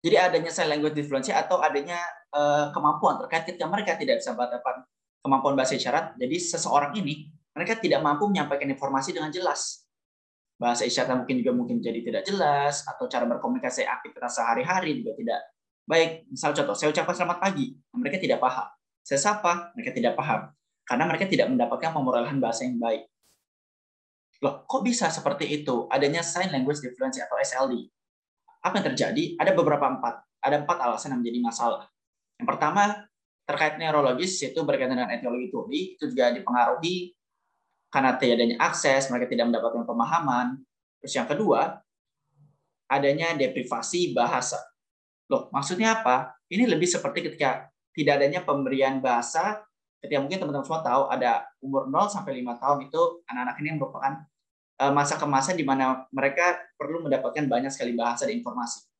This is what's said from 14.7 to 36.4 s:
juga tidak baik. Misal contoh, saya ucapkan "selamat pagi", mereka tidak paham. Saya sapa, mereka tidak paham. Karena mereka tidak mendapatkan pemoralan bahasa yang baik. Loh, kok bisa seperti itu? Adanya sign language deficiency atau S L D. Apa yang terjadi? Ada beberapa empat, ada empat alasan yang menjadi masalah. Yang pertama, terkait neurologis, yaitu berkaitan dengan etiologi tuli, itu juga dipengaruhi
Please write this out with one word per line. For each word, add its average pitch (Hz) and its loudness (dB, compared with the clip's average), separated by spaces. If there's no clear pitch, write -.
juga 110 -6
tidak 113 -4
baik. 160 2
Misal 143 -2
contoh, 143 0
saya 151 0
ucapkan 170 0
"selamat 175 -2
pagi", 185 -2
mereka 185 -4
tidak 123 0
paham. 113 -2
Saya 185 0
sapa, 180 0
mereka 123 -8
tidak 117 0
paham. 113 -2
Karena 131 0
mereka 160 0
tidak 190 2
mendapatkan 156 0
pemoralan 127 0
bahasa 123 -2
yang 120 -4
baik. 117 -2
Loh, - -2
kok 262 -2
bisa 233 2
seperti - -2
itu? 143 -2
Adanya 139 2
sign 185 -2
language 135 -2
deficiency 127 -6
atau 127 -4
S 131 -2
L 127 0
D. - -6
Apa 190 0
yang 165 -2
terjadi? - -2
Ada 185 4
beberapa 147 4
empat, 123 -4
ada 139 4
empat 165 0
alasan 123 -2
yang 123 -2
menjadi 120 -2
masalah. 117 -2
Yang - -2
pertama, 170 2
terkait 151 0
neurologis, 151 2
yaitu 147 -4
berkaitan 131 0
dengan 123 -2
etiologi 120 -4
tuli, 139 -4
itu 143 -4
juga 123 4
dipengaruhi 127 0